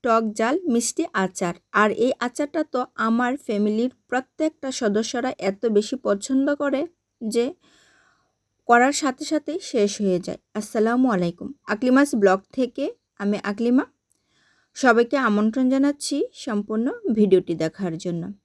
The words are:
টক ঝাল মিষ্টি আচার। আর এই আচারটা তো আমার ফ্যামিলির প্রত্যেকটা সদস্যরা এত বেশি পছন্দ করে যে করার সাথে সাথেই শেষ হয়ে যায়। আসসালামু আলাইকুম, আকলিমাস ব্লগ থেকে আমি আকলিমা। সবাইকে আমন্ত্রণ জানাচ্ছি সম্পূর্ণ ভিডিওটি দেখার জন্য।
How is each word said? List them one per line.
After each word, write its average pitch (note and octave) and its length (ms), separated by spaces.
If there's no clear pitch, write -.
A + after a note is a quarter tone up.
টক A3+ 220
ঝাল A3+ 200
মিষ্টি A#3+ 380
আচার। F#3 400
আর G#3 240
এই B3+ 240
আচারটা C#4+ 440
তো B3+ 160
আমার A3+ 400
ফ্যামিলির G#3+ 560
প্রত্যেকটা C4+ 680
সদস্যরা A#3 580
এত G3 300
বেশি G#3+ 320
পছন্দ C4 520
করে C#4 260
যে A#3 240
করার B3 260
সাথে C#4+ 300
সাথেই D4+ 380
শেষ G#3 280
হয়ে F#3 200
যায়। - 200
আসসালামু A3+ 560
আলাইকুম, F3+ 380
আকলিমাস B3+ 480
ব্লগ G3 240
থেকে C4 320
আমি G3+ 260
আকলিমা। A#3 400
সবাইকে A#3+ 440
আমন্ত্রণ A3 500
জানাচ্ছি C#4+ 460
সম্পূর্ণ A3 500
ভিডিওটি F#3+ 420
দেখার E3 440
জন্য। F3 240